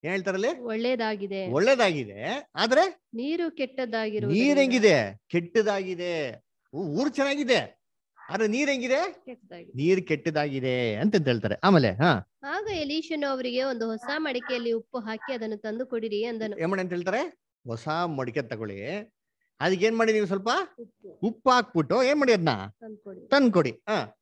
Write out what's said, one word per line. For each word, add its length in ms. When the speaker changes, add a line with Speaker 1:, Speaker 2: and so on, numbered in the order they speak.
Speaker 1:
ಏನ್ 80
ಹೇಳ್ತಾರಲ್ಲಿ? 480
Speaker 2:
ಒಳ್ಳೇದಾಗಿದೆ. 920
Speaker 1:
ಒಳ್ಳೇದಾಗಿದೆ, 1040
ಆದ್ರೆ 460
Speaker 2:
ನೀರು 420
ಕೆಟ್ಟದ್ದಾಗಿರುವುದರಿಂದ. 920
Speaker 1:
ನೀರ್ 120
ಹೆಂಗಿದೆ? 680
ಕೆಟ್ಟದಾಗಿದೆ. 1160
ಊ-, 280
ಊರ್ 120
ಚೆನ್ನಾಗಿದೆ, 680
ಆದ್ರೆ 180
ನೀರ್ 220
ಹೆಂಗಿದೆ? 560
Speaker 2:
ಕೆಟ್ಟದಾಗಿದೆ. 500
Speaker 1:
ನೀರ್ 320
ಕೆಟ್ಟದಾಗಿದೆ 880
ಅಂತ 200
ಹೇಳ್ತಾರೆ. 480
ಆಮೇಲೆ, 280
ಹಾ. 520
Speaker 2:
ಆಗ 300
ಎಲೀಶನು 540
ಅವರಿಗೆ 360
ಒಂದು 240
ಹೊಸ 180
ಮಡಿಕೆಯಲ್ಲಿ 540
ಉಪ್ಪು 280
ಹಾಕಿ 340
ಅದನ್ನು 240
ತಂದು 280
ಕೊಡಿರಿ 380
ಅಂದನು. 360
Speaker 1:
ಏನ್ 80
ಮಾಡಿ 140
ಅಂತ 120
ಹೇಳ್ತಾರೆ? 280
ಹೊಸ 200
ಮಡಿಕೆ 540
ತಗೊಳ್ಳಿ, 460
ಅದಕ್ಕೆ 260
ಏನ್ 120
ಮಾಡಿ 160
ನೀವು 120
ಸ್ವಲ್ಪ 240
Speaker 2:
ಉಪ್ಪು. 440
Speaker 1:
ಉಪ್ಪು 260
ಹಾಕ್ಬಿಟ್ಟು 540
ಏನ್ 160
ಮಾಡಿ 140
ಅದನ್ನ 160
Speaker 2:
ತಂದ್ಕೊಡಿ. 800
Speaker 1:
ತಂದ್ಕೊಡಿ. 440
ಹಾ. 500